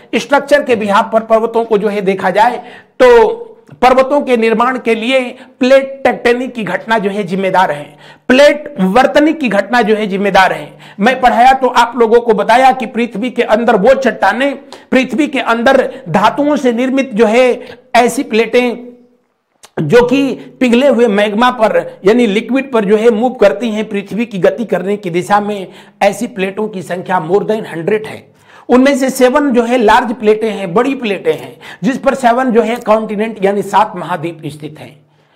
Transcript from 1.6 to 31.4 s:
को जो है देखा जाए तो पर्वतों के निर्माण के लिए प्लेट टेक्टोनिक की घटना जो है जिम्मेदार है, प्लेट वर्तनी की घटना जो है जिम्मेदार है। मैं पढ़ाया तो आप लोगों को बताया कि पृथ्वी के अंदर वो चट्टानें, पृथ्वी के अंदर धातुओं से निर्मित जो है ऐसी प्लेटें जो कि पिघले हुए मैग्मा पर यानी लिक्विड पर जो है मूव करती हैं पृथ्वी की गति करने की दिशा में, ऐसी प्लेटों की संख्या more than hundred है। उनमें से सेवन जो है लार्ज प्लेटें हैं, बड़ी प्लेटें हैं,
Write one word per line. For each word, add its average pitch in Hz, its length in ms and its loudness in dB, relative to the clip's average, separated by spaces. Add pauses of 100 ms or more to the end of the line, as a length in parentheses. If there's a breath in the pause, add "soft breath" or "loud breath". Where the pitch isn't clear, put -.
को 226 120 0
जो 202 100 -2
है 208 140 -4
देखा 190 280 -2
जाए 220 280 2 (420 loud breath)
तो 240 480 4 (340)
पर्वतों 262 400 2
के 247 160 -2
निर्माण 226 420 0
के 226 160 -2
लिए 240 240 -2 (400 loud breath)
प्लेट 269 440 2
टेक्टोनिक 240 500 0
की 226 100 -8
घटना 190 340 -4
जो 202 120 -2
है 208 140 -6
जिम्मेदार 185 480 0
है, 147 240 -10 (320 loud breath)
प्लेट 294 540 2
वर्तनी 269 520 2
की 254 160 -4
घटना 202 320 -2
जो 220 140 2
है 214 120 -4
जिम्मेदार 190 460 2
है। 147 180 -14 (280 loud breath)
मैं 254 220 0
पढ़ाया 247 320 4
तो 262 140 0
आप 247 300 2
लोगों 233 240 4
को 240 120 2
बताया 247 380 4
कि 254 140 -2
पृथ्वी 233 440 -6
के 233 140 -2
अंदर 233 320 2
वो 214 180 4
चट्टानें, 247 600 -2 (360 loud breath)
पृथ्वी 262 360 0
के 254 120 -4
अंदर 233 520 0 (180 loud breath)
धातुओं 233 460 0
से 247 180 0
निर्मित 262 400 -2
जो 214 120 2
है 240 340 2 (360 loud breath)
ऐसी 240 280 2
प्लेटें 233 680 -2 (880)
जो 165 240 4
कि 262 280 0 (260 loud breath)
पिघले 247 280 2
हुए 240 200 2
मैग्मा 208 440 0
पर 196 540 -2
यानी 240 220 4
लिक्विड 240 440 -2
पर 220 140 0
जो 208 120 2
है 220 120 2
मूव 233 240 0
करती 202 360 0
हैं 214 200 -6
पृथ्वी 202 360 -6
की 226 140 -8
गति 196 260 0
करने 190 320 -4
की 196 120 -8
दिशा 180 300 -2
में, 202 280 -6 (340 loud breath)
ऐसी 202 260 -2
प्लेटों 214 400 -6
की 185 140 -10
संख्या 180 400 -4
more 175 200 0
than 196 240 -4
hundred 196 420 -6
है। - 240 -18 (380 soft breath)
उनमें 262 280 4
से 262 120 -2
सेवन 262 420 2
जो 233 120 2
है 233 140 -2
लार्ज 233 360 2
प्लेटें 214 380 0
हैं, 190 220 -8
बड़ी 247 220 0
प्लेटें 190 380 -4
हैं, 131 240 -14 (260 loud breath)